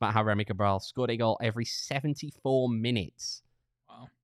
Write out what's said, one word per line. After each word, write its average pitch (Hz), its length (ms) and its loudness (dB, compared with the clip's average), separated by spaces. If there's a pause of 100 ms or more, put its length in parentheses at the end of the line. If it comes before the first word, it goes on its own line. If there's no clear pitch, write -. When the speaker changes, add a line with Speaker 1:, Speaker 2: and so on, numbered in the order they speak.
Speaker 1:
about 107 140 0
how 110 100 4
Remy 104 220 2
Cabral 98 340 2
scored 123 300 -4
a 120 60 -2
goal 113 260 2
every 117 240 -2
seventy-four 139 1040 0
minutes 113 720 -2 (460)
Speaker 2:
Wow. 117 200 -20 (160)